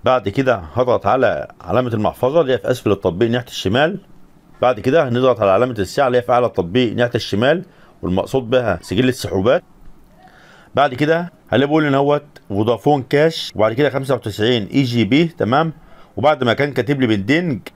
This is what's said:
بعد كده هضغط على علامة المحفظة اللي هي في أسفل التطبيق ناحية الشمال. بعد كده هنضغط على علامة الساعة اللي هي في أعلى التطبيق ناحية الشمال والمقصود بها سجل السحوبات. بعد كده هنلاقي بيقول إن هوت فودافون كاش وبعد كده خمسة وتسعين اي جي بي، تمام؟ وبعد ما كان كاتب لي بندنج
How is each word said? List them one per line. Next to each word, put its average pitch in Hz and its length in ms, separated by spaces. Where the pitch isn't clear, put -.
بعد 127 240
كده 120 340
هضغط 120 320
على 104 420
علامة 117 340
المحفظة 123 460
اللي 131 120
هي 120 60
في - 120
أسفل 120 220
التطبيق 92 380
ناحية 120 160
الشمال. 147 520
بعد 123 180
كده 139 280
هنضغط 123 320
على 101 100
علامة 117 280
الساعة 117 280
اللي 123 120
هي 120 40
في 123 100
أعلى 120 140
التطبيق 101 500
ناحية 120 180
الشمال 127 500
والمقصود 95 480
بها 117 320
سجل 127 260
السحوبات. 120 540
بعد 135 200
كده 160 380
هنلاقي 135 160
بيقول 156 180
إن 143 80
هوت 147 320
فودافون 113 540
كاش 151 520
وبعد 107 180
كده 131 180
خمسة 135 240
وتسعين 107 600
اي 139 80
جي 120 220
بي، 131 200
تمام؟ 151 480
وبعد 135 280
ما 117 80
كان 139 200
كاتب 131 280
لي 131 60
بندنج 110 540